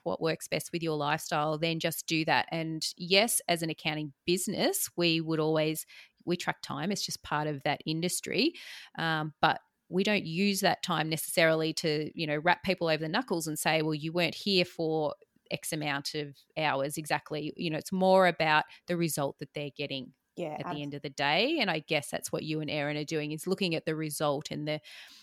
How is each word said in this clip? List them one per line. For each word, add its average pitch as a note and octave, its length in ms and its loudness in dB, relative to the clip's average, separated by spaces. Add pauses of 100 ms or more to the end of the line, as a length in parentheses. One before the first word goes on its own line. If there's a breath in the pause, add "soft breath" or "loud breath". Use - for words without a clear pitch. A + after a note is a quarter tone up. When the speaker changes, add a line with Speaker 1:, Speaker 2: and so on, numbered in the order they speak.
Speaker 1:
what - 200 -2
works D#3+ 260 -2
best - 240 -4
with E3+ 100 -2
your D#3+ 140 0
lifestyle, D3+ 640 0
then E3 200 0
just D#3+ 280 -2
do D#3+ 180 0
that. C#3 260 4
And D#3+ 320 -4 (140)
yes, F#3+ 520 2
as E3+ 140 2
an E3 60 -2
accounting D3+ 460 -4 (100)
business, G3+ 720 0
we E3 240 4
would D#3+ 200 0
always, D#3 440 2 (400 loud breath)
we F3 140 0
track - 240 -4
time. D3 280 -4
It's G3 140 -2
just - 180 -8
part D3+ 240 -2
of D3 180 -4
that D3 200 0
industry. F3+ 720 0 (420 loud breath)
Um, D#3 460 -2
but D3+ 180 4 (340)
we F#3 80 2
don't G#3 240 0
use F#3+ 340 2
that F#3 220 2
time D#3+ 260 0
necessarily D#3+ 640 2
to, D3+ 380 -2 (100)
you D#3+ 60 0
know, D3+ 120 0 (100)
rap F3 160 4
people F3 240 0
over D#3 140 2
the D#3+ 140 -2
knuckles F3 300 -2
and D#3 120 -4
say, D#3+ 220 2
"Well, D#3 140 0
you D#3 180 -4
weren't E3 220 2
here F#3+ 300 2
for D#3+ 500 0 (360)
X - 220 -6
amount D3 420 -4
of D3 220 -6 (220)
hours C#3+ 400 0
exactly." D3+ 580 -4
You E3+ 140 -2
know, D#3 80 -2
it's - 140 -6
more F#3+ 340 6
about D#3 380 4 (240 loud breath)
the F3 80 0
result D#3 420 0
that - 160 -14
they're D3 160 -6 (120)
getting C#3 300 -6 (240)
Speaker 2:
Yeah, D#3 220 -6
Speaker 1:
at C#3+ 80 -8
the F3 40 -6
Speaker 2:
abs- D3 120 -6
Speaker 1:
end C#3+ 120 -6
of C#3+ 80 -10
the D3+ 80 -8
day. F3+ 500 2
And G3+ 100 2
I D#3+ 80 0
guess D3+ 320 -2
that's - 220 -6
what E3 100 -2
you D#3 180 -2
and D3+ 100 -4
Erin D3 260 -2
are D3+ 80 -4
doing, D3+ 280 -2
is D#3 140 -8
looking F3+ 300 0
at - 80 -4
the D#3+ 100 -2
result D3+ 560 -2
and D3+ 160 -6
the, D3+ 140 -2 (420 loud breath)